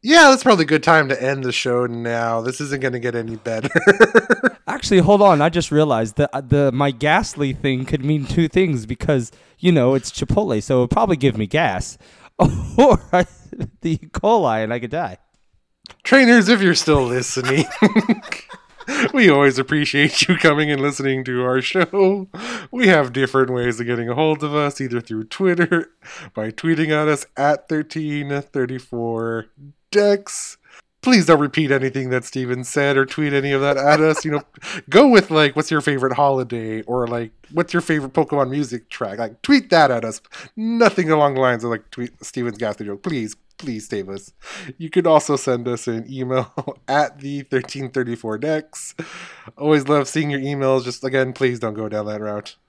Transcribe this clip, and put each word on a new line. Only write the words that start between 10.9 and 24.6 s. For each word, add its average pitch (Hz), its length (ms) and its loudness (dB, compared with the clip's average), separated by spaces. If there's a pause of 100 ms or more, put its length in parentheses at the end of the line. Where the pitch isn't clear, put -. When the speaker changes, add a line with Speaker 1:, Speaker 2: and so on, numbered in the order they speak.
Speaker 2:
give 123 220 0
me 107 80 -2
gas. 104 500 -4 (420)
<laughs> - 0 - (380)
Or 233 240 6 (120)
I, 180 120 4 (560)
the 165 120 -2
E. 151 60 -2 (140)
coli, 156 520 0
and 110 100 -6
I 120 40 -6
could 117 120 -10
die. 139 280 -8 (840)
Speaker 1:
Trainers, 240 460 6
if 226 120 4
you're 175 140 4
still 143 300 2
listening, 127 600 -2 (160)
<laughs> - 1300 -2
we 220 160 6
always 139 280 4
appreciate 147 680 0
you 180 80 4
coming 151 340 2
and 139 120 0
listening 135 420 -2
to 123 200 -4
our 127 180 0
show. 190 680 0 (420)
We 247 180 2
have 147 240 4
different 131 380 2
ways 120 300 -2
of 120 60 -4
getting 117 220 -4
a 120 60 -4
hold 156 280 0
of 147 120 -4
us, 147 260 -2